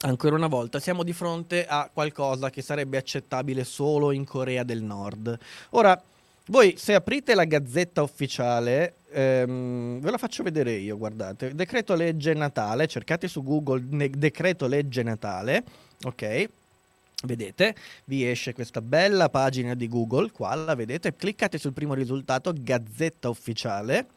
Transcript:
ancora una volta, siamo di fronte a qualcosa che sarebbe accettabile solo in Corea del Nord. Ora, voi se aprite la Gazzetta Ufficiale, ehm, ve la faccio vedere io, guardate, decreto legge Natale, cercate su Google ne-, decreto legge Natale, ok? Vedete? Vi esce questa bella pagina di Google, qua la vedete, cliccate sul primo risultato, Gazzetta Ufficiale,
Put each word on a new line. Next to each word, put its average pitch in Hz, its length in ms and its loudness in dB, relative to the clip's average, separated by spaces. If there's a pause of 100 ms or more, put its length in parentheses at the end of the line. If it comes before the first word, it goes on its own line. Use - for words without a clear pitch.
ancora 147 340 2
una 160 100 2
volta, 127 320 -2
siamo 180 240 -2
di 175 100 -4
fronte 170 540 -4
a 147 260 -2
qualcosa 135 560 -2
che 131 140 -10
sarebbe 139 340 -4
accettabile 131 680 -4
solo 147 480 2
in 139 120 -2
Corea 131 380 -2
del 117 200 -4
Nord. 104 540 -6 (340)
Ora, 208 300 6 (460)
voi 214 300 8
se - 180 2
aprite 240 400 2
la 180 100 6
Gazzetta 151 580 0
Ufficiale, 127 920 0 (140)
ehm, 127 880 0
ve 143 120 -2
la 240 80 0
faccio - 240 -6
vedere 147 320 0
io, 104 220 -4
guardate, 107 580 -6
decreto 190 400 -2
legge 160 400 2
Natale, 139 520 0
cercate 165 400 -4
su 160 160 -6
Google 135 460 0
ne-, 143 220 0
decreto 156 560 0
legge 131 360 0
Natale, 113 600 -2 (380)
ok? 127 460 -4 (760)
Vedete? 123 500 0 (300)
Vi 135 240 0
esce 123 240 -2
questa 117 280 -8
bella 165 480 4
pagina 131 460 0
di 120 140 -4
Google, 120 420 0
qua 107 240 -4
la 156 200 -2
vedete, 131 420 -4
cliccate 185 420 -2
sul 143 140 -4
primo 143 220 -4
risultato, 131 600 -2
Gazzetta 123 760 -2
Ufficiale, 113 800 -2 (100)